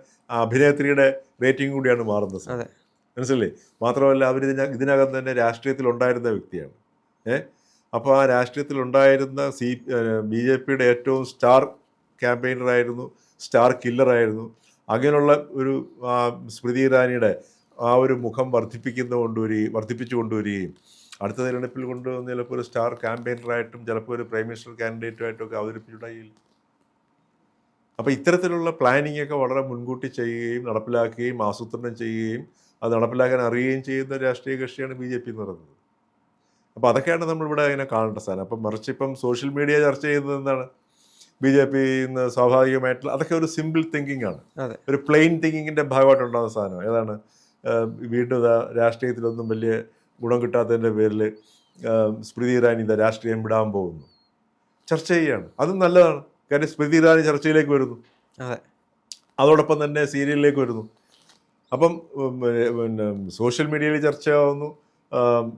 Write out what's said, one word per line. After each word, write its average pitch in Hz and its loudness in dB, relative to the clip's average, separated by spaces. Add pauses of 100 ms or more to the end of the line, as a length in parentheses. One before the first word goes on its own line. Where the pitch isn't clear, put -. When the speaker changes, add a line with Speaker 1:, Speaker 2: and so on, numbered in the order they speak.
(320)
Speaker 1:
ആ 120 0
അഭിനേത്രിയുടെ 139 4 (220)
റേറ്റിംഗ് 135 0
കൂടിയാണ് 127 2
മാറുന്നത്. 104 -4
Speaker 2:
അതെ. 120 -8 (520)
Speaker 1:
മനസ്സിലല്ലേ? 123 0 (320)
മാത്രമല്ല 135 4
അവർ 131 0
ഇതിന-, 135 -2
ഇതിനകം 135 0
തന്നെ 131 -4
രാഷ്ട്രീയത്തിൽ 123 0
ഉണ്ടായിരുന്ന 120 0
വ്യക്തിയാണ്. 90 -6 (580)
ഏ? 135 -2 (540)
അപ്പൊ 135 4
ആ 135 4
രാഷ്ട്രീയത്തിൽ 131 0
ഉണ്ടായിരുന്ന 135 2
സി-, 123 -6
ഏ, 113 0
ബി 107 -4
ജെ 123 2
പിയുടെ 131 0
ഏറ്റവും 127 2
സ്റ്റാർ 131 6 (560)
ക്യാമ്പയിനർ 123 0
ആയിരുന്നു, 123 0 (280)
സ്റ്റാർ 123 4
കില്ലർ 123 2
ആയിരുന്നു. 113 0 (340)
അങ്ങനെയുള്ള 147 2
ഒരു, 135 -4 (160)
ആ, 120 -2
സ്മൃതി 120 -4
ഇറാനിയുടെ 123 2 (400)
ആ 120 2
ഒരു 131 4
മുഖം 123 -4
വർദ്ധിപ്പിക്കുന്ന 120 -4
കൊണ്ടുവരികയും, 110 -2
വർദ്ധിപ്പിച്ചു 117 -6
കൊണ്ടുവരികയും 104 -4 (480)
അടുത്ത 107 -6
തിരഞ്ഞെടുപ്പിൽ 127 -6
കൊണ്ടുവന്ന് 123 -10
ചിലപ്പോൾ 123 -8
ഒരു 123 -6
സ്റ്റാർ 120 -4
ക്യാമ്പയിനറായിട്ടും 120 -8
ചിലപ്പോൾ 113 -6
ഒരു 117 -6
പ്രൈം 110 -6
മിനിസ്റ്റർ 117 -16
കാൻഡിഡേറ്റുമായിട്ടും 113 -8
ഒക്കെ 110 -10
അവതരിപ്പിച്ചിട്ടുണ്ടായില്ല. 110 -12 (1600)
അപ്പൊ 120 -2
ഇത്തരത്തിലുള്ള 170 0
പ്ലാനിങ് 147 0
ഒക്കെ 147 -6
വളരെ 135 -2
മുൻകൂട്ടി 127 -8
ചെയ്യുകയും 117 -6
നടപ്പിലാക്കുകയും 117 -4
ആസൂത്രണം 113 -6
ചെയ്യുകയും 113 -6 (360)
അത് 113 0
നടപ്പിലാക്കാൻ 123 2
അറിയുകയും 123 -2
ചെയ്യുന്ന 135 -6
രാഷ്ട്രീയ 131 -4
കക്ഷിയാണ് 131 -10
ബി 127 -12
ജെ 123 -6
പി 120 -12
എന്ന് 107 -10
പറയുന്നത്. 82 -14 (1040)
അപ്പൊ 120 2
അതൊക്കെയാണ് 165 0
നമ്മളിവിടെ 156 -4
അങ്ങനെ 139 -2
കാണേണ്ട 110 -2
സാധനം. 95 -8
അപ്പം 110 -8
മറിച്ച് 107 -6
ഇപ്പം 135 -6
സോഷ്യൽ 123 -4
മീഡിയ 143 0
ചർച്ച 143 2
ചെയ്യുന്നത് 143 -2
എന്താണ്? 135 -4 (760)
ബി 131 4
ജെ 135 6
പി 139 0
ഇന്ന് 131 0
സ്വാഭാവികമായിട്ടുള്ള 127 2
അതൊക്കെ 156 -2
ഒരു 165 0
സിമ്പിൾ 160 -2
തിങ്കിങ് 143 -6
ആണ്. 90 -6 (180)
Speaker 2:
അതെ. 131 -8 (120)
Speaker 1:
ഒരു 139 0
പ്ലെയിൻ 160 6
തിങ്കിങ്ങിന്റെ 156 -2
ഭാഗമായിട്ടുണ്ടാകുന്ന 131 4
സാധനം. 95 -6
ഏതാണ്? 110 -2 (460)
ഏഹ്, 117 0
വീണ്ടും 120 -2
ഇതാ 117 2
രാഷ്ട്രീയത്തിലൊന്നും 117 -2
വലിയ 113 -2 (380)
ഗുണം 120 0
കിട്ടാത്തതിന്റെ 117 0
പേരിൽ, 107 2
ഏഹ്, 110 -4
സ്മൃതി 123 -4
ഇറാനി 120 4
ഇതാ 107 0
രാഷ്ട്രീയം 110 0
വിടാൻ 110 0
പോകുന്നു. 87 -6 (880)
ചർച്ച 160 -2
ചെയ്യുകയാണ്. 143 0 (100)
അതും 180 -2
നല്ലതാണ്. 170 6 (280)
കാര്യം 147 0
സ്മൃതി 151 0
ഇറാനി 160 8
ചർച്ചയിലേക്ക് 151 2
വരുന്നു. 131 0 (360)
Speaker 2:
അതെ. 127 -8 (800)
Speaker 1:
അതോടൊപ്പം 151 6
തന്നെ 147 0
സീരിയലിലേക്ക് 143 2
വരുന്നു. 113 -4 (840)
അപ്പം, 170 2 (120)
ഉം, 131 -6
പിന്നെ, 120 0
പിന്നെ 107 -4
സോഷ്യൽ 120 -2
മീഡിയയിൽ 151 -2
ചർച്ചയാവുന്നു. 147 0 (360)
ആം, 120 0